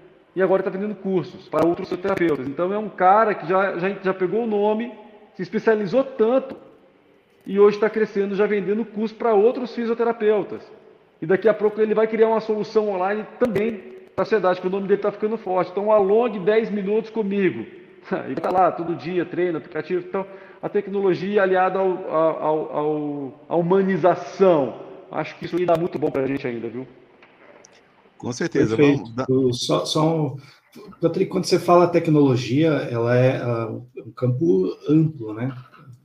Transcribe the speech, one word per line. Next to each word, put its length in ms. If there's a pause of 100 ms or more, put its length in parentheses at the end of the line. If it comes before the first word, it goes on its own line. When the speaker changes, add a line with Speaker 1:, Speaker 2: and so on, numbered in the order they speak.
(340)
Speaker 1:
e 60
agora 220
tá 80
vendendo 240
cursos 520
para 200
outros 240
fisioterapeutas. 580
Então, 240
é 60
um 100
cara 460
que 120
já, 300
já, 140 (120)
já 120
pegou 300
o 20
nome, 440 (440)
se 80
especializou 600
tanto 540 (880)
e 160
hoje 180
tá 120
crescendo, 440
já 120
vendendo 360
curso 320
para 200
outros 400
fisioterapeutas. 880 (580)
E 60
daqui 200
a 60
pouco 300
ele 100
vai 140
criar 220
uma 120
solução 480
online 380 (120)
também 360 (420)
pra 80
sociedade, 380
que 60
o 20
nome 180
dele 140
tá 100
ficando 240
forte. 340
Então, 220
alongue 460
dez 320
minutos 400
comigo. 560 (340)
<laughs> 240
Ele 120
tá 140
lá 220
todo 240
dia, 300
treina, 320
aplicativo, 500
então 160 (380)
a 60
tecnologia 760
aliada 360
ao, 320
ao, 320
ao, 340
ao, 720
à 80
humanização. 1200 (300)
Acho 280
que 80
isso 100
aí 100
dá 100
muito 220
bom 120
pra 160
gente 200
ainda, 220
viu? 180 (1300)
Speaker 2:
Com 140
certeza. 440
Speaker 3:
Perfeito. 220
Speaker 2:
Vamos 160
dar 160
Speaker 3:
O, 220
só, 340
só 200
um... 300 (640)
Patrick, 300
quando 160
você 120
fala 300
tecnologia, 800 (220)
ela 260
é, 220
ah, 320 (360)
um 60
campo 540 (220)
amplo, 460
né? 180 (520)